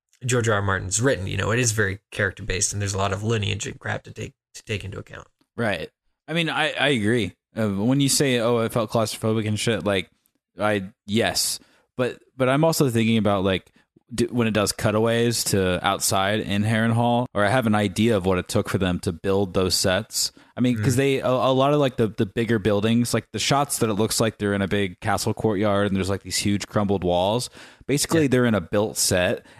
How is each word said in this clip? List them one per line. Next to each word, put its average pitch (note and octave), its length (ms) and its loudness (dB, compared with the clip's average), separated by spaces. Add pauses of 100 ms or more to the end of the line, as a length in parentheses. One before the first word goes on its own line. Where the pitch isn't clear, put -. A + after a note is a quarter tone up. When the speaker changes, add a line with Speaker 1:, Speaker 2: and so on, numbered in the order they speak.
(240)
Speaker 1:
George A#2+ 240 2
R G#2+ 80 4
R G2+ 60 0
Martin's F#2+ 400 -2
written. G2+ 240 0
You G2 100 -6
know, G2 140 -2
it A#2 80 0
is A#2+ 140 0
very G2 260 -2 (120)
character G2 320 -4
based, F#2+ 300 -4
and G2+ 80 -4
there's G2+ 140 -2
a G2 40 -4
lot G2 140 0
of G2+ 100 -4
lineage G#2 440 -2
and - 120 -12
crap G#2+ 260 -8
to G#2+ 80 -18
take, - 200 -12 (220)
to - 100 -20
take G2 200 -8
into F#2+ 140 -12
account. - 280 -16 (300)
Speaker 2:
Right. G2 340 -4 (380)
I D3+ 60 -8
mean, E3 140 0
I, D3 240 -2
I C3 160 0
agree. A2 460 0 (220)
Uh, A2 120 0
when G#2+ 320 0
you C#3 80 2
say, C3 300 2
"Oh, A#2 200 2
I A2+ 100 0
felt A2 240 -2
claustrophobic A2 560 0
and G#2+ 100 -2
shit," G#2 260 -2
like, G2 240 0 (500)
I, G#2 260 0 (200)
yes, G2+ 540 0 (380)
but, B2 260 -4 (140)
but B2+ 120 0
I'm C#3 160 2
also D#3 260 2
thinking A2+ 280 2
about, G2+ 240 2
like, F#2+ 300 -2 (420)
d-, A#2 120 0
when A#2 200 0
it G#2+ 80 0
does G#2 160 2
cutaways A2+ 720 0
to F#2 400 0
outside G2 560 0
in G2+ 220 -2
Harrenhal, A#2 720 2
or G2+ 100 2
I G2 40 2
have A#2+ 180 2
an G#2+ 80 4
idea G#2+ 420 2
of F2+ 80 0
what F#2+ 140 2
it F2 80 -2
took G#2 220 -2
for G#2 100 0
them F2+ 220 0
to G2 100 -4
build F#2+ 440 0
those F#2 200 2
sets. - 560 -2 (260)
I - 40 -4
mean, B2 160 2
'cause A#2 180 0
Speaker 1:
Mm. - 20 0
Speaker 2:
they, C3+ 240 2
a, - 80 -2
a B2+ 260 2
lot C3+ 180 4
of, D3 80 2
like, C3+ 160 0
the, A#2 120 2
the G#2+ 180 -2
bigger A2+ 340 0
buildings, A2 540 2
like, A2 180 -2
the G#2+ 80 -6
shots C#3+ 380 0
that A2+ 100 2
it G#2+ 60 0
looks G#2+ 260 0
like A2+ 180 0
they're G2+ 160 0
in G2+ 80 0
a F#2+ 60 0
big G2+ 320 -2
castle G#2 340 -2
courtyard G#2 540 0
and F#2+ 80 0
there's, F#2+ 140 0
like, F#2+ 120 -4
these F#2 160 -8
huge G2+ 300 -2
crumbled G2+ 340 0
walls. F#2 480 0 (360)
Basically, C#3+ 360 0
Speaker 1:
Yeah. C#3 60 2
Speaker 2:
they're B2 180 4
in A2+ 80 2
a G2 60 0
built G#2 360 -2
set, F#2 480 0 (160)